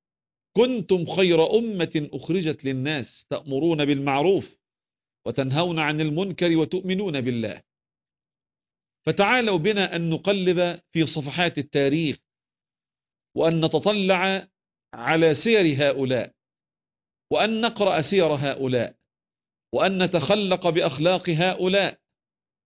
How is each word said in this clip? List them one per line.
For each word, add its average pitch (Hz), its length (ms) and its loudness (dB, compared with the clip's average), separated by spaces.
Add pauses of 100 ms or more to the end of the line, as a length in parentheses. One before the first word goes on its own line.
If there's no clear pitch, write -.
(580)
كنتم 202 500 2 (100)
خير 175 420 4
أمة 170 540 -4
أخرجت 156 520 -4
للناس، 135 640 -6
تأمرون 147 580 -2
بالمعروف 143 760 0 (680)
وتنهون 139 520 -2
عن 151 220 -2
المنكر 165 560 0
وتؤمنون 180 640 -2
بالله". 113 420 -4 (1400)
فتعالوا 202 500 2
بنا 190 400 0
أن 170 140 -2
نقلب 180 720 0 (120)
في 160 140 0
صفحات 147 520 -4
التاريخ، 139 600 0 (1160)
وأن 160 280 2
نتطلع 190 840 0 (460)
على 156 400 2
سير 190 420 2
هؤلاء، 131 580 -2 (960)
وأن 214 280 2
نقرأ 202 400 0
سير 175 260 2
هؤلاء، 131 720 -2 (800)
وأن 185 280 2
نتخلق 185 640 0
بأخلاق 165 640 0
هؤلاء. 180 720 0 (600)